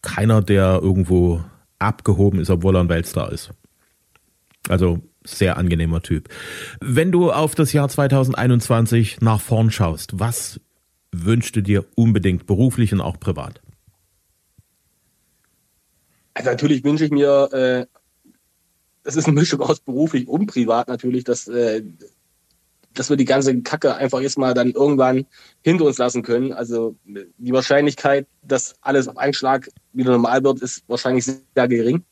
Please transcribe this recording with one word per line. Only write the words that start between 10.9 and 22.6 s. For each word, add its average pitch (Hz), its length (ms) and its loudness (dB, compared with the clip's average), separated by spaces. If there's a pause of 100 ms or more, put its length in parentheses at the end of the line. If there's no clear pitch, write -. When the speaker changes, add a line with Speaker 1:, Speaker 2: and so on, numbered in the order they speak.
Speaker 1:
wünschst 104 440 -2
du 113 60 0
dir 98 240 0 (100)
unbedingt 98 500 2
beruflich 113 480 2
und 95 80 0
auch 78 180 -6
privat? - 420 -8 (2750)
Speaker 2:
Also 123 160 -4
natürlich 131 340 0
wünsche 151 220 2
ich 147 60 -2
mir, 143 400 4
äh, 127 340 0 (1160)
das 135 120 -6
ist 160 100 0
eine 147 140 4
Mischung 139 220 0
aus 143 180 0
beruflich 139 480 -2
und 175 200 -2
privat 117 400 0
natürlich, 123 360 -4
dass, 120 240 -4
äh, 113 340 -2 (1120)